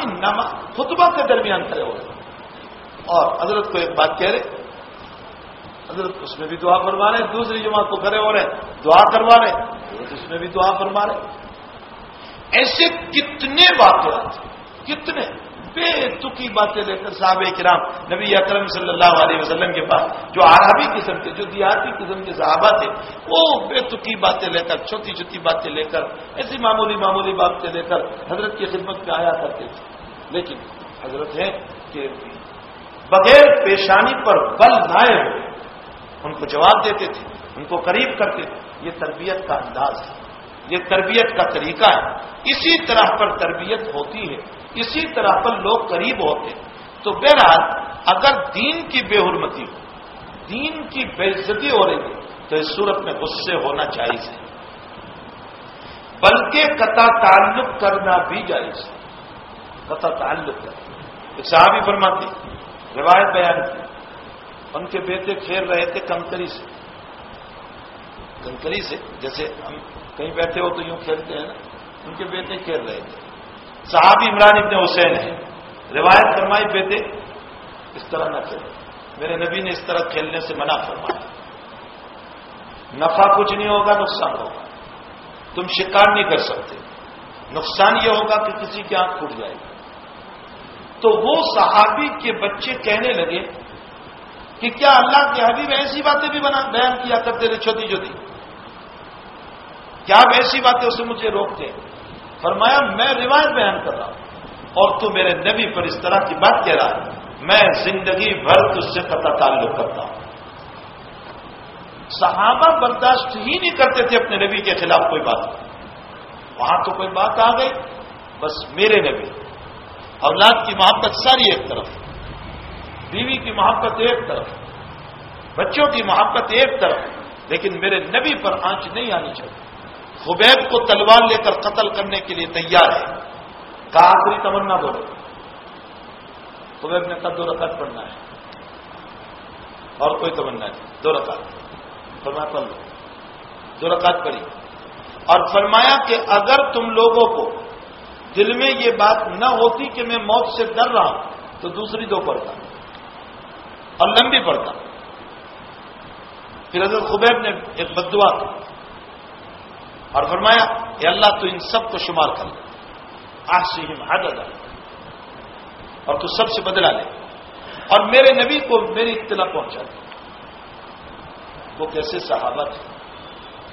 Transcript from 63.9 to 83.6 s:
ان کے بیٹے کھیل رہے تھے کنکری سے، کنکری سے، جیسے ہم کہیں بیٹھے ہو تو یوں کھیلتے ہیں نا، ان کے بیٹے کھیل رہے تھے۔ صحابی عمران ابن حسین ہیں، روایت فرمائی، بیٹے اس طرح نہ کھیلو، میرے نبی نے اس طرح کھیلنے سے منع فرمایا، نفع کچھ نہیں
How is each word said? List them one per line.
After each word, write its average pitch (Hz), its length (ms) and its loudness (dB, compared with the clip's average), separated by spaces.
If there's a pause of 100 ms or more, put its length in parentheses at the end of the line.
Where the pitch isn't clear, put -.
ان 165 120 -8
کے 180 140 -6
بیٹے 185 360 -6
کھیل 190 280 -4
رہے 175 220 0
تھے 180 140 -6
کنکری 175 460 -6
سے، - 180 -14 (1800)
کنکری 143 380 -8
سے، 156 140 -10 (240)
جیسے 135 260 -8 (220)
ہم 147 60 -14 (440)
کہیں - 160 -8
بیٹھے 170 280 -2
ہو 175 80 0
تو 170 120 -6
یوں 165 160 -10
کھیلتے 160 360 -6
ہیں 151 140 -10
نا، - 60 -14 (520)
ان 151 100 -14
کے 202 80 -10
بیٹے 180 340 -10
کھیل 165 220 -6
رہے 110 200 -10
تھے۔ - 300 -18 (640)
صحابی 202 400 6
عمران 208 320 8
ابن 190 200 2
حسین 170 320 4
ہیں، - 220 -6 (560)
روایت 185 460 6
فرمائی، 202 260 2
بیٹے 190 400 -2 (920)
اس - 140 -16
طرح 160 200 -4
نہ 147 80 -6 (120)
کھیلو، - 180 -12 (500)
میرے 160 200 -6
نبی 170 240 -6
نے 185 80 -8
اس 170 160 -8
طرح 170 140 -4
کھیلنے 156 400 -6
سے 160 160 -8
منع 143 220 -2
فرمایا، - 420 -8 (1800)
نفع 196 400 4
کچھ 202 160 2
نہیں 208 160 -2